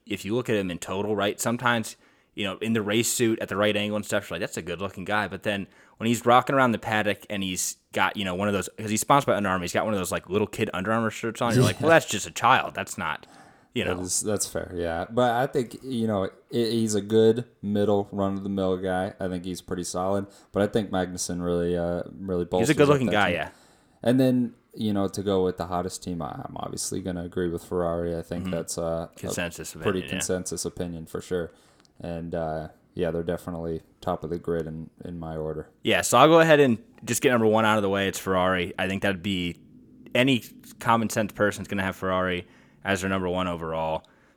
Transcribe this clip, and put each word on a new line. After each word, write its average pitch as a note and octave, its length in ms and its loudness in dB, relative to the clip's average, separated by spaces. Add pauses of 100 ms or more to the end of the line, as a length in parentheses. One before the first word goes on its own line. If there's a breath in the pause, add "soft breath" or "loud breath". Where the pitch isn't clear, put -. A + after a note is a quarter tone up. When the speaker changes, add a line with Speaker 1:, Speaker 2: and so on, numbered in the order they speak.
Speaker 1:
if - 180 -6
you G2 100 -2
look B2 140 -2
at A#2 80 2
him F#2+ 140 0
in E2+ 80 -6
total, G2+ 380 -4
right, G2+ 240 0
sometimes, A#2+ 560 -2 (380 soft breath)
you G#2 100 -4
know, F#2+ 140 -4
in A2+ 140 -2
the A2+ 80 2
race G#2+ 320 2
suit A2+ 280 2
at G2+ 80 -6
the F#2+ 80 -4
right G#2 200 4
angle G#2 200 -2
and G2+ 100 -4
stuff, - 240 -2
you're F2 60 -6
like, E2+ 40 -6
"That's - 160 -6
a F#2+ 60 -6
good-looking F2+ 420 -8
guy." G#2 240 0
But F2+ 140 -10
then G2 240 -2 (320 soft breath)
when A2 80 -2
he's A#2 180 2
rocking B2 300 6
around C3 180 4
the G#2 60 0
paddock G#2+ 500 -2
and G2+ 140 -4
he's F#2 340 -4 (160)
got, F#2+ 240 0
you G2+ 80 -2
know, F#2 120 -2
one G2 120 0
of G2+ 60 2
those, F#2 140 0 (100)
'cause A2 100 -8
he's G#2+ 120 0
sponsored C#3+ 260 4
by A#2 80 4
Under G2+ 160 0
Armour, F#2 140 0
he's E2+ 100 -4
got G#2 100 2
one A2 80 0
of G2+ 80 0
those, F2+ 120 -4
like, E2+ 180 -4
little G#2 160 2
kid - 260 -2
Under F#2+ 200 -2
Armour A2+ 180 0
shirts A2+ 320 -4
on, A#2 120 2
you're B2 100 6
like, G2 160 2
Speaker 2:
Yeah. C3+ 60 0
Speaker 1:
"Well, D#3+ 40 6
that's D#3+ 160 6
just - 220 -4
a - 20 -14
child. A2+ 440 2
That's - 220 -8
not," D#2+ 300 -6 (480 loud breath)
you A2 100 0
know. F2+ 120 -2
Speaker 2:
That F2+ 80 -6
is, F2+ 160 -2
that's G2+ 260 -2
fair, E2 280 -8
yeah. E2+ 360 -4
But A#2+ 220 2
I B2 160 0
think, C3 340 -4
you A#2+ 240 -4
know, G2+ 180 2
i-, F#2+ 60 -4 (200)
he's A2+ 440 2
a G2+ 80 2
good A2 420 6 (180)
middle G2+ 500 2
run-of-the-mill G2 680 -2
guy. F#2 420 -2
I F#2+ 80 -2
think F2+ 160 -6
he's F2+ 160 -6
pretty F2+ 240 -6
solid. G2 420 -2 (260 loud breath)
But G2 100 2
I G#2 60 4
think G2+ 240 0
Magnussen F2+ 520 -2
really, F2 320 2
uh, F2 280 -2 (120)
really F2+ 280 -2
bolsters F#2 240 2
Speaker 1:
He's D#3+ 80 4
a - 20 -8
good-looking C#3 300 4
Speaker 2:
up F2 40 0
that G#2 80 4
Speaker 1:
guy, F#2 120 2
Speaker 2:
team. - 80 0
Speaker 1:
yeah. C#2+ 80 -6 (540 soft breath)
Speaker 2:
And B2+ 180 4
then, B2+ 340 2 (180)
you A2 220 -2
know, G2 140 2
to G2 140 -6
go F#2+ 220 2
with F2+ 140 0
the E2+ 80 -4
hottest F2+ 380 -4
team, F2 180 -6
I, C2+ 80 -6
I'm - 260 -10
obviously - 460 -6
gonna F2 220 -6
agree F2 260 -2
with E2+ 140 -6
Ferrari. E2+ 520 -2
I E2 60 -6
think F2 220 -8
Speaker 1:
Mm-hmm. F#2 80 -6
Speaker 2:
that's, E2 260 -4
uh, E2 380 -2
Speaker 1:
Consensus E2+ 580 -8
Speaker 2:
a E2 40 -16
pretty F#2 200 0
Speaker 1:
opinion, E2 80 -6
yeah. C2 40 -8 (100)
Speaker 2:
consensus F2 440 -4
opinion E2+ 420 -8
for - 140 -8
sure. F2 300 -4 (520 soft breath)
And, E2+ 320 -8
uh, D#2+ 340 -4 (260)
yeah, E2+ 160 0
they're E2+ 120 -2
definitely E2 600 -4 (180)
top F2 240 -4
of D#2 60 -6
the F2 80 -4
grid E2 280 -4
in, D#2+ 220 -10 (160)
in F2 140 -10
my D#2+ 180 -8
order. D#2 320 -8 (140)
Speaker 1:
Yeah, G2 180 2
so - 160 2
I'll C#3 120 10
go E3 120 8
ahead D#3+ 180 8
and B2+ 200 6 (260)
just A#2 160 -2
get C3+ 100 6
number A2+ 160 4
one A2 200 6
out G#2+ 100 6
of G#2+ 60 2
the G2 80 2
way. G2 180 2
It's F#2 100 -4
Ferrari. F#2 600 2
I F#2 100 0
think F#2+ 140 -4
that'd F#2+ 200 -2
be, F2+ 380 -2 (540)
any B2 280 4 (360)
common A2+ 320 2
sense G#2+ 220 -2
person's G2+ 360 0
gonna G2+ 140 -4
have F#2+ 140 -2
Ferrari F#2 520 -2 (380 soft breath)
as G2 160 0
their F#2+ 80 0
number F#2+ 180 0
one F2+ 200 0
overall. D#2+ 560 -4 (320 soft breath)